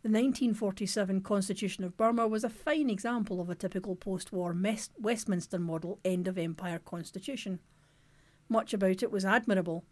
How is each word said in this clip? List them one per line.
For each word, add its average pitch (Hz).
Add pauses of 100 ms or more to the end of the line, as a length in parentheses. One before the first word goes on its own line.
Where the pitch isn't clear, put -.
The 226
nineteen 240
forty-seven 196
Constitution 196
of 175
Burma 226
was 214
a 233
fine 294
example 214
of 175
a 175
typical 190
post-war 180
Mes-, 208 (100)
Westminster 214
model 170
end-of-empire 180
constitution. 185 (920)
Much 220
about 190
it 240
was 190
admirable. 190